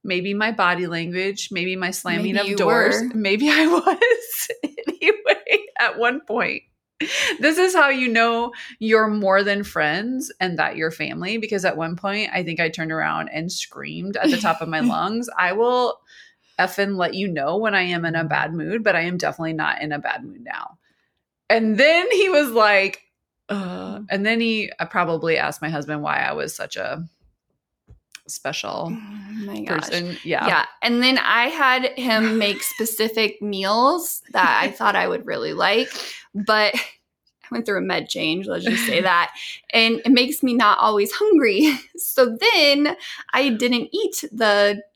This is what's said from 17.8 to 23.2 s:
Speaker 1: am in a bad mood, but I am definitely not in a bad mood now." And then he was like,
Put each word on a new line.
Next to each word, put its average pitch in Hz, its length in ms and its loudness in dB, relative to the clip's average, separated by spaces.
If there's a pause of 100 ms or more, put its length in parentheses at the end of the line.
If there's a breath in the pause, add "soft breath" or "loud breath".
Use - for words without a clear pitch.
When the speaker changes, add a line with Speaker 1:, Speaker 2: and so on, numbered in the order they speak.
Speaker 1:
am 175 240 -2
in 165 100 -2
a 165 80 0
bad 151 300 -2
mood, 170 300 -4
but 196 120 4
I 165 60 2
am 175 160 -4
definitely 160 360 -4
not 156 280 -2
in 151 100 -4
a 147 80 -4
bad - 240 -6
mood 98 220 -18
now." - 320 -14 (720)
And 220 280 2
then 339 340 4
he 381 180 4
was 294 220 4
like, 202 500 4 (480)